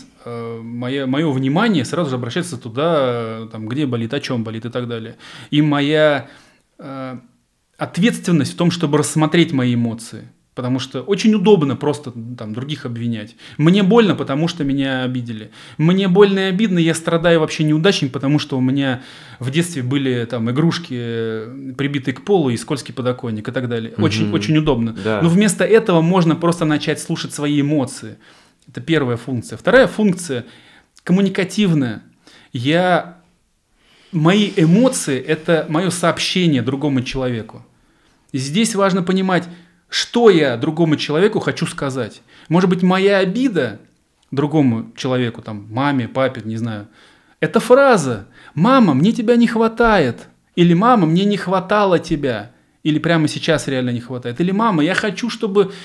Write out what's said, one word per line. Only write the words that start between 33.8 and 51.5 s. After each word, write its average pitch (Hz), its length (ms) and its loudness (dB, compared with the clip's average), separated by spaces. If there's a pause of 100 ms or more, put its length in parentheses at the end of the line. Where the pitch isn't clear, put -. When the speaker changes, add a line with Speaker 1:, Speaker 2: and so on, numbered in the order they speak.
Speaker 1:
мои 185 440 2
эмоции — 180 600 2 (100)
это 160 420 0
моё 170 200 0
сообщение 165 720 0
другому 135 380 -2
человеку. 120 640 -6 (680)
И 139 60 -4
здесь 185 360 -2
важно 190 280 2
понимать, 185 460 0 (400)
что - 420 4
я 147 260 4
другому 156 400 0
человеку 175 440 0
хочу 151 260 -4
сказать. 131 560 -6 (260)
Может 180 220 4
быть, 180 120 0
моя 190 360 4
обида 185 600 0 (520)
другому 135 680 0
человеку, 127 460 -2
там, 104 260 -12
маме, 127 400 -2
папе, 127 360 -2
не 110 120 -8
знаю, 110 300 -8 (540)
это 160 200 0
фраза: 220 640 4 (280)
"Мама, 214 400 4
мне 170 180 4
тебя 233 240 2
не 233 100 6
хватает". 226 840 2 (280)
Или: 175 160 6
"Мама, 208 340 4
мне 175 200 2
не 208 100 0
хватало 185 600 0